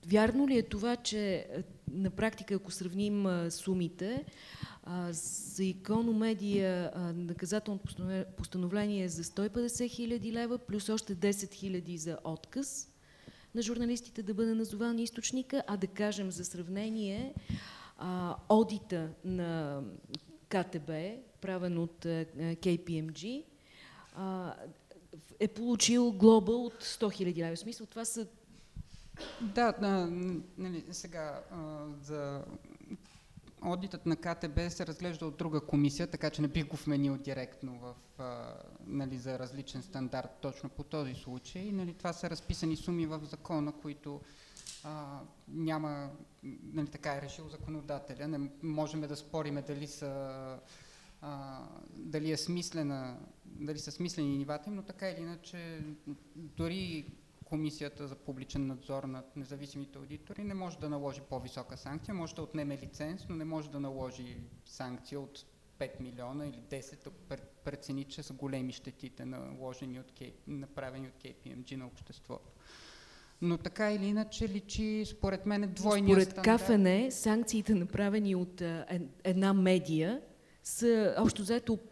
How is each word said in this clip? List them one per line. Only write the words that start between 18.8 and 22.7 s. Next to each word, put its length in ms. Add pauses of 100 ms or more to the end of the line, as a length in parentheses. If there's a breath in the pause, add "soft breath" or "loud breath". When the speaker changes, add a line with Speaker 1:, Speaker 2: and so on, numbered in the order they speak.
Speaker 1:
на 560 (680)
К 140
Т 160
Б, 320 (300)
правен 360
от, 280
а, 200 (360)
Кей 160